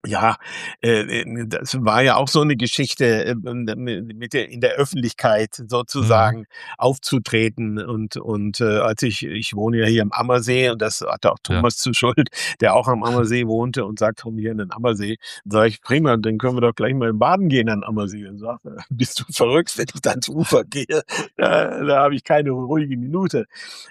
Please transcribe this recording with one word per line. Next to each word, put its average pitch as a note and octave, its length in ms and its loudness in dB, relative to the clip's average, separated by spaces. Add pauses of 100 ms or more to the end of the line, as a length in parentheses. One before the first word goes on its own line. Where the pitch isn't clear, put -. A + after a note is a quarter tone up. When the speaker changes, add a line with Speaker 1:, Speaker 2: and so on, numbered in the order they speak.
Speaker 1:
Ja, G#2+ 320 2 (460)
äh, A#2 380 2
äh, A#2 260 -8
das C3 380 -6
war A2 180 6
ja B2+ 140 6
auch C3+ 100 2
so D3+ 140 4
eine D3 160 4
Geschichte, A#2+ 680 0
äh, B2 120 -2
mit, A#2 680 -6 (120)
mit A#2 160 -12
der, B2 160 -2
in A#2+ 120 -12
der A2+ 120 4
Öffentlichkeit A#2+ 840 0 (140)
sozusagen A2+ 720 2
Speaker 2:
Mhm. G#2+ 60 -14 (300)
Speaker 1:
aufzutreten A2+ 1000 0
und, A2 380 -6
und, G#2 440 -4
äh, G#2+ 180 2
als A#2+ 260 0
ich, A2 200 -2
ich G2+ 300 -6
wohne A2+ 240 0
ja A2 80 2
hier A2 160 4
am G2+ 80 0
Ammersee B2 600 2
und A2 120 -4
das G#2+ 200 -4
hatte - 280 2
auch - 80 -4 (100)
Speaker 2:
Ja. F#2+ 60 0
Speaker 1:
Thomas A#2 220 2
zur A#2+ 180 -2
Schuld, A#2+ 360 0 (300)
der A2 140 4
auch B2 140 4
am A#2 160 0
Speaker 2:
<laughs> - 0 -
Speaker 1:
Ammersee A#2+ 420 2
wohnte A#2 380 -2
und G#2 160 -8
sagt: A2 220 0
„Komm A2+ 160 -8
hier A2 120 -4
in A2 80 -6
den F#2+ 140 -6
Ammersee.“ A2 460 -2 (260)
Sag G#2+ 240 4
ich: G#2+ 120 -4
„Prima, C3+ 360 2
dann A2 200 0
können B2+ 200 0
wir A#2+ 60 2
doch A#2 120 2
gleich B2+ 200 0
mal A#2+ 180 0
baden E3 360 4
gehen B2 200 4
an G#2 160 -2
Ammersee.“ G#2 420 -4
Und G2+ 120 -16
sagt A#2 260 -10
er: - 220 -14
<laughs> - 40 -20
„Bist B2 300 -2
du - 120 -10
verrückt, C3 460 2
wenn - 160 -2
ich C#3 60 -12
da B2 100 0
ans - 180 -4
Ufer D3 360 2
gehe? C#3 380 -2 (340)
Da, - 480 2
da C#3+ 180 4
habe C#3+ 140 4
ich - 80 -6
keine D3 260 2
ruhige C3 460 -2
Minute.“ C#3+ 500 -2 (440)